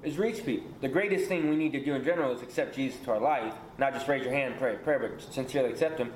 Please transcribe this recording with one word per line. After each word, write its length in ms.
is 120
reach 300
people. 240
The 80
greatest 380
thing 240
we 60
need 160
to 120
do 100
in 100
general 280
is 80
accept 360
Jesus 240
to 100
our 80
life. 340
Not 160
just 120
raise 160
your 100
hand 200
and 80
pray 140
a 40
prayer, 220
but 200
sincerely 500
accept 280
him. 180